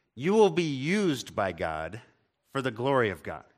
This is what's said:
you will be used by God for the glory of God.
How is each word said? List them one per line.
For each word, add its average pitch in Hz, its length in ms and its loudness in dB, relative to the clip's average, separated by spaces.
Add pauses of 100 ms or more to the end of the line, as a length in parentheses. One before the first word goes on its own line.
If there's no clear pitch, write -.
(160)
you 151 180 0
will 214 160 8
be 170 140 0
used 151 720 -2
by 98 180 0
God 82 480 -6 (500)
for 135 100 -4
the 127 100 -2
glory 120 380 0
of 90 140 -8
God. 80 220 -12 (120)